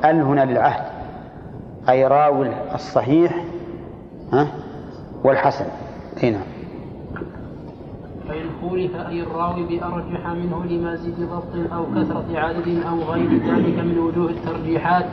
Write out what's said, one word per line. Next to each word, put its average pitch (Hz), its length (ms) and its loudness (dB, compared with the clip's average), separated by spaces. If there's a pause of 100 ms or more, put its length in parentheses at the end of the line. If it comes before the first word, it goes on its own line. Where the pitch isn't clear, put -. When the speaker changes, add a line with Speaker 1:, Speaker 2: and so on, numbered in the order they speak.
Speaker 1:
ال 160 160 6
هنا 139 240 6
للعهد، 127 400 2 (1040)
أي 131 180 8
راوي 139 400 6 (280)
الصحيح، 143 680 4 (880)
ها، 143 140 6 (760)
والحسن. 135 420 4 (580)
إي 120 80 4
نعم. 101 100 -2 (1900)
Speaker 2:
فإن 160 160 -8 (160)
خولف 180 300 -2 (180)
أي 170 120 -4
الراوي 170 420 -2
بأرجح 175 640 -4
منه 175 380 -2
لمزيد 170 540 -2
ضبط 170 540 -4
أو 170 120 -2
كثرة 165 540 0
عدد 170 500 0
أو 165 240 0
غير - 160 2
ذلك 175 500 4
من 170 200 2
وجوه 165 300 2
الترجيحات 165 840 2